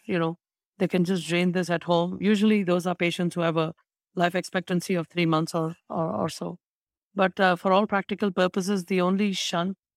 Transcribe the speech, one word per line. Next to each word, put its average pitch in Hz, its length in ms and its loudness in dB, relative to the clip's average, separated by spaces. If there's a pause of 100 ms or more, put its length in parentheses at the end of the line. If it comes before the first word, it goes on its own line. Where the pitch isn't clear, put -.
you 185 140 -2
know, 165 180 -2 (400)
they 185 100 2
can 180 180 2
just 175 200 -2
drain 175 280 0
this 175 160 -2
at 170 160 -2
home. 175 340 0
Usually 208 440 2
those 175 220 0
are 180 100 -2
patients 175 400 -2
who 175 60 -2
have 165 140 0
a 160 180 -2 (400)
life 175 220 0
expectancy 180 580 -2
of 165 140 -2
three 175 180 0
months 160 300 0
or, 160 200 -2 (140)
or, 165 220 -2
or - 180 -2
so. 175 300 -10 (560)
But, 190 240 0
uh, 185 160 4
for 190 160 0
all 202 160 4
practical 202 420 -2
purposes, 185 560 0
the 185 140 0
only 196 320 2
shunt 185 460 -4 (200)